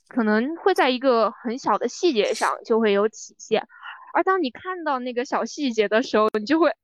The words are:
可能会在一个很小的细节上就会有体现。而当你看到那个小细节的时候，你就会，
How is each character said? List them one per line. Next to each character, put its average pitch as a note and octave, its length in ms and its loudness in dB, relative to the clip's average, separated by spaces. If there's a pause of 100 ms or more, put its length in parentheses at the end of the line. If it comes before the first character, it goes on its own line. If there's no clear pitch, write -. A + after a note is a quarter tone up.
可 A#3+ 160 -2
能 A3+ 340 2
会 F#4+ 160 2
在 E4 160 2
一 B3+ 100 0
个 A#3 320 2
很 A#3 260 -8
小 G#3+ 200 0
的 - 100 -2
细 E4 260 0
节 G3+ 200 2
上 F#3 320 -2
就 A3+ 140 2
会 A3 120 2
有 G3+ 160 2
体 - 300 -16
现。 - 300 -2 (460)
而 E4+ 100 0
当 F#4+ 200 2
你 B3 80 -2
看 F#4 320 -10
到 C#4 160 -2
那 B3 120 -8
个 A3+ 140 -4
小 G#3 180 -4
细 B3+ 300 -4
节 G#3+ 160 2
的 G#3+ 140 2
时 - 140 -2
候， G#3+ 120 4 (100)
你 G#3+ 60 -8
就 D4 140 2
会， E4 100 4 (140)